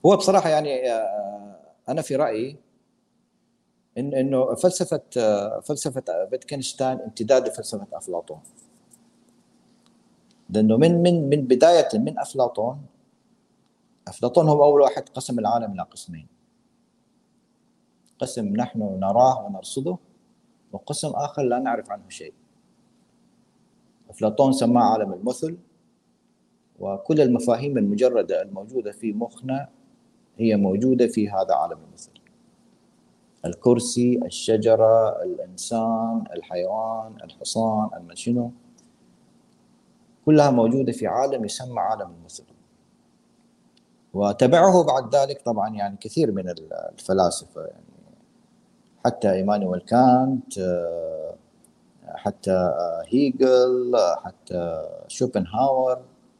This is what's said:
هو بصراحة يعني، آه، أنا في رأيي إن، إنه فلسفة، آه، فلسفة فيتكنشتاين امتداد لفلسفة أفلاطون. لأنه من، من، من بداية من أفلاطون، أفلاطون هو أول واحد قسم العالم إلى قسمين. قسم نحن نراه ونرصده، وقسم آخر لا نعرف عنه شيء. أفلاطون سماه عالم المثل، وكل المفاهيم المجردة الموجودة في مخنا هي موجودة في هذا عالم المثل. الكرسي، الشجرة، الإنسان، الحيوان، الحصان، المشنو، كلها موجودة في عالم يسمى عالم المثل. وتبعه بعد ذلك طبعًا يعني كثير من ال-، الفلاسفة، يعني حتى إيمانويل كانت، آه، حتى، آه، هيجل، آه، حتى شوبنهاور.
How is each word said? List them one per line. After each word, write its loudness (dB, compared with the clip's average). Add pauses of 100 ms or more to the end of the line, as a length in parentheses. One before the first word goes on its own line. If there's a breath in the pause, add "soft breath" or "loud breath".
هو 8
بصراحة 2
يعني، 0
آه، -6 (300)
أنا -2
في -6
رأيي -2 (1400)
إن، -6
إنه 0
فلسفة، -2 (160)
آه، 0
فلسفة -8 (260)
فيتكنشتاين -6
امتداد 0
لفلسفة -10
أفلاطون. -10 (2000)
لأنه 4
من، 6
من، 4
من 4
بداية 6
من -2
أفلاطون، -4 (1300)
أفلاطون 2
هو 6
أول 8
واحد 2
قسم -6
العالم -2
إلى -10
قسمين. -16 (1900)
قسم -6
نحن -4
نراه 2
ونرصده، -8 (760)
وقسم -8
آخر -6
لا 0
نعرف -4
عنه -14
شيء. -18 (1800)
أفلاطون 2
سماه 4
عالم 2
المثل، -6 (1200)
وكل 0
المفاهيم 2
المجردة 0
الموجودة -8
في -8
مخنا -8 (680)
هي 2
موجودة 2
في -2
هذا -2
عالم -4 (100)
المثل. -20 (1300)
الكرسي، 2
الشجرة، 2
الإنسان، -4 (120)
الحيوان، -8
الحصان، -4
المشنو، -6 (1700)
كلها 6
موجودة 2
في -6
عالم -2
يسمى -10
عالم -6
المثل. -20 (1700)
وتبعه 4
بعد 0
ذلك 0
طبعًا -2
يعني -8
كثير -2
من -6
ال-، -12
الفلاسفة، -4
يعني -16 (1200)
حتى 0
إيمانويل -2
كانت، 2
آه، -4 (1000)
حتى، -6
آه، -2
هيجل، 2
آه، 2
حتى -8 (200)
شوبنهاور. -2 (380)